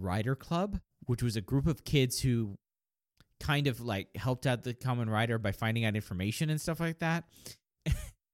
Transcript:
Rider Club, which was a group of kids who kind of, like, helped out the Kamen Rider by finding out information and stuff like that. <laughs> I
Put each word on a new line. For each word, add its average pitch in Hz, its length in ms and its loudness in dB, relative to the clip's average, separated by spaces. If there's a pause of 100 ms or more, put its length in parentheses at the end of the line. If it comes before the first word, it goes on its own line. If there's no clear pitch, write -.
Rider 107 340 0
Club, 190 440 -4 (260)
which 120 160 0
was 117 140 0
a 110 60 0
group 139 260 2
of 147 160 0
kids 131 380 2
who 117 360 0 (840)
kind 143 260 2
of, 120 140 -2
like, 101 340 -4
helped 127 320 -2
out 123 160 0
the 123 100 -6
Kamen 120 360 0
Rider 113 280 2
by 107 140 0
finding 113 340 0
out 104 100 2
information 104 540 -2
and 156 120 0
stuff 165 180 -4
like 165 200 -2
that. 165 260 0 (380)
<laughs> - 240 -10
I - 40 2 (420)